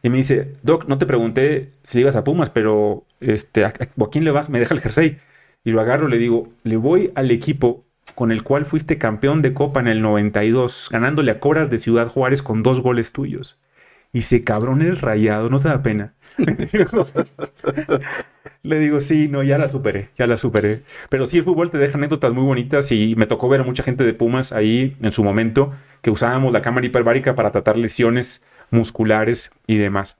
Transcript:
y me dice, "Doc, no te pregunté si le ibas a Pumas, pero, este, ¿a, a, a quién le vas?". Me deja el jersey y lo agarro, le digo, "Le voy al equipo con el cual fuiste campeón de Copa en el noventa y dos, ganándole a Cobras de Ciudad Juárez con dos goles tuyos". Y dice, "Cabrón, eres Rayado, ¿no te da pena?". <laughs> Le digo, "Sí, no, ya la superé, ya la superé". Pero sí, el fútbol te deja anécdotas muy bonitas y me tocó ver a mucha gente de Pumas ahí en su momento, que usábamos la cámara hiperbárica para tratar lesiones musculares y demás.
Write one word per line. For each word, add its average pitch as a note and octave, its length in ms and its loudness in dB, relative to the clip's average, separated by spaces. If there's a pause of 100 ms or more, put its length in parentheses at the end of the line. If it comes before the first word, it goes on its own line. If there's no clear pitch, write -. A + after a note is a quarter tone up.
y B2 80 0
me C3 60 2
dice, C3 440 0
"Doc, D#3+ 260 0
no C#3 120 0
te B2+ 80 0
pregunté C3 640 0 (120)
si - 140 -4
le A#2+ 60 4
ibas C3+ 120 2
a G#2+ 80 0
Pumas, D#3+ 280 0
pero, G#2+ 540 0 (160)
este, G#2+ 440 0
¿a, G#2+ 40 0
a, - 340 -4
a G#2 80 -2
quién D3+ 120 0
le D#3+ 60 2
vas?". D3 180 0
Me C3 120 -2
deja A#2 160 2
el - 60 -4
jersey D#3 360 0 (460)
y A#2 80 -2
lo A2+ 100 2
agarro, C3 260 0
le A#2+ 120 0
digo, A#2 300 0 (140)
"Le A2+ 140 0
voy E3+ 380 2
al C3+ 160 0
equipo C3+ 560 -2 (260)
con A#2 180 0
el A2 120 -2
cual C#3+ 220 0
fuiste D#3 340 -4
campeón C#3 420 0
de C3+ 140 0
Copa C#3 240 0
en A#2+ 80 0
el A2 160 2
noventa G#2 420 2
y A2+ 60 4
dos, B2 400 -2
ganándole B2+ 400 0
a G#2+ 80 -4
Cobras D3+ 320 0
de A2+ 80 -2
Ciudad A#2 280 2
Juárez C3+ 360 0
con A2 180 -2
dos B2+ 200 2
goles B2 300 0
tuyos". - 460 -10 (560)
Y B2 60 0
dice, A#2 240 0
"Cabrón, B2+ 400 0
eres E3+ 180 0
Rayado, G#2+ 480 0
¿no C3+ 100 2
te D3+ 100 0
da C#3 120 0
pena?". G#2+ 320 -2 (240)
<laughs> - 400 -2 (1900)
Le D3+ 160 -2
digo, D3+ 220 2
"Sí, D3+ 260 2
no, C#3 160 -2
ya C#3 140 2
la C#3 100 0
superé, A2 500 -4
ya B2 100 2
la A#2 100 2
superé". G#2+ 440 0 (280)
Pero C3 160 0
sí, D3+ 120 0
el E3+ 60 4
fútbol E3+ 280 0
te D#3+ 60 -4
deja C#3 200 2
anécdotas C#3+ 360 0
muy C3 100 0
bonitas C3+ 480 0
y A2 240 2
me A2 120 4
tocó B2+ 220 -2
ver C3+ 120 4
a - 20 0
mucha B2+ 200 -4
gente C3 200 -2
de A#2 100 2
Pumas B2+ 380 -2
ahí A#2 500 0
en G#2+ 100 0
su A2 120 0
momento, A2+ 500 0 (280)
que A2+ 100 0
usábamos B2 400 0
la G#2 100 2
cámara B2 240 -2
hiperbárica B2 500 0
para G#2 160 0
tratar G#2+ 260 0
lesiones A#2+ 680 -2 (280)
musculares A2 800 0 (160)
y A2 100 2
demás. G2 420 -2